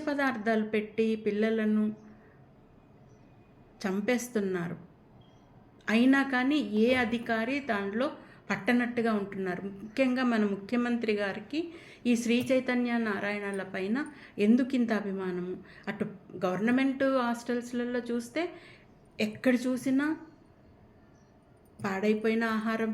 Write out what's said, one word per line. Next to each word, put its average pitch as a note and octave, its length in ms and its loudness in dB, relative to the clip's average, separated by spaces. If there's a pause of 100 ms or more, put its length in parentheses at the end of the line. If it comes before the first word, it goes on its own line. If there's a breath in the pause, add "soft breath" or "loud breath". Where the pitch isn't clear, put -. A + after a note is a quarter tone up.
పదార్థాలు A#3 640 0
పెట్టి G#3+ 320 0 (220)
పిల్లలను G#3+ 580 2 (2000 loud breath)
చంపేస్తున్నారు. G3 960 -2 (1160)
అయినా C4 280 6 (120)
కానీ C4 260 2 (240)
ఏ A#3 60 6 (160)
అధికారి A#3 520 -2 (140)
దాంట్లో G3+ 360 -2 (440 loud breath)
పట్టనట్టుగా A#3+ 720 0
ఉంటున్నారు. F#3+ 420 -4 (220)
ముఖ్యంగా B3+ 480 0
మన A3 100 2 (100)
ముఖ్యమంత్రి A#3 720 0
గారికి G#3+ 380 -4 (500 loud breath)
ఈ - 20 6 (100)
శ్రీ A#3 140 4 (140)
చైతన్య B3 480 0 (100)
నారాయణల G3+ 560 -4 (100)
పైన G3 240 -2 (480 loud breath)
ఎందుకింత B3 540 4
అభిమానము? F#3 560 -4 (340 loud breath)
అటు G3 160 -4 (380)
గవర్నమెంట్ B3+ 600 2 (200)
హాస్టల్స్లలో A#3+ 800 -4 (100)
చూస్తే A#3+ 320 -2 (840 loud breath)
ఎక్కడ B3 260 2 (120)
చూసినా C4 400 2 (1800)
పాడైపోయిన G#3+ 600 2 (140)
ఆహారం A3+ 360 -2